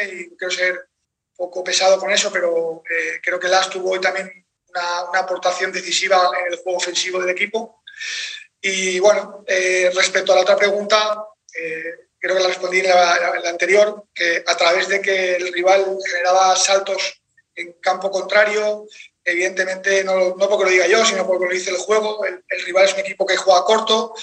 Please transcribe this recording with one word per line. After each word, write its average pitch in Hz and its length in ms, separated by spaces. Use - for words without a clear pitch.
y 175 240
quiero 180 160
ser 180 360
poco 180 260
pesado 185 380
con 190 100
eso, 202 220
pero, 165 580
eh, 160 320
creo 175 160
que 180 80
Las 190 240
tuvo 185 220
hoy 185 80
también 190 440
una, 175 380
una 190 100
aportación 185 520
decisiva 180 680
en 180 140
el 170 80
juego 180 180
ofensivo 180 420
del 180 100
equipo. 208 520
Y 190 400
bueno, 202 460
eh, 185 480
respecto 190 380
a 185 40
la 185 60
otra 196 140
pregunta, 208 680
eh, 165 500
creo 180 160
que 185 60
la 185 60
respondí 180 320
en 190 80
la, 175 460
en - 80
la 175 80
anterior, 190 540
que 175 320
a 170 100
través 185 320
de 196 120
que 190 360
el 180 160
rival 190 540
generaba 185 480
saltos 196 680
en 170 240
campo 185 300
contrario, 208 760
evidentemente, 185 800
no, 185 320
no 196 120
porque 196 180
lo 185 40
diga 185 160
yo, 220 180
sino 190 220
porque 180 200
lo 180 60
dice 185 180
el 180 80
juego, 214 460
el, 180 240
el 180 160
rival 180 200
es 196 100
un 196 60
equipo 190 260
que 190 100
juega 185 280
corto 220 580